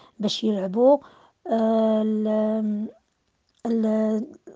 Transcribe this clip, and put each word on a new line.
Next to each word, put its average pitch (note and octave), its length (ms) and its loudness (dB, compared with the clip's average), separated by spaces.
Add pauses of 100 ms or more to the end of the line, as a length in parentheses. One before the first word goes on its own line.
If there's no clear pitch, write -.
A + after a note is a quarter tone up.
(200)
باش G#3 240 -4
يلعبوا. G#3+ 540 2 (500)
آه، A3 540 2
ال-، G#3+ 880 -2 (760)
ال-، A3 580 0 (320)